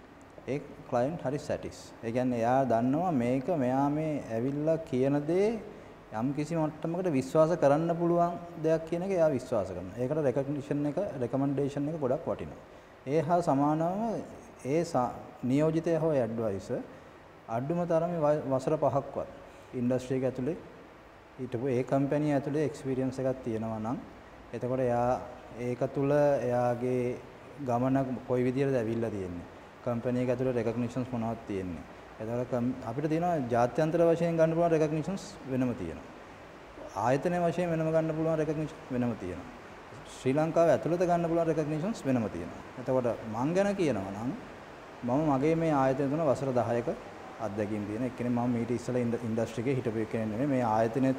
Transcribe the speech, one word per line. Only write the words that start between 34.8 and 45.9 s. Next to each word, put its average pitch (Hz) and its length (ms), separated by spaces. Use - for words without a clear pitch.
වෙනම 127 300
තියෙනවා, 78 260
ආයතනය 156 400
වශයෙන් 170 240
වෙනම 160 240
ගන්න 160 240
පුළුවන් 160 240
රෙකග්නිෂන් 151 340
වෙනම 123 300
තියෙනවා, 85 260
ශ්‍රී 131 180
ලංකාව 160 420
ඇතුළත 170 340
ගන්න 170 200
පුළුවන් 165 220
රෙකග්නිෂන්ස් 156 560
වෙනම 123 220
තියෙනවා. 85 320
එතකොට 127 280
මං 139 180
ගැන 202 220
කියනවා 113 420
නම් 123 140
මම 123 260
මගේ 143 260
මේ 165 180
ආයතනය 135 260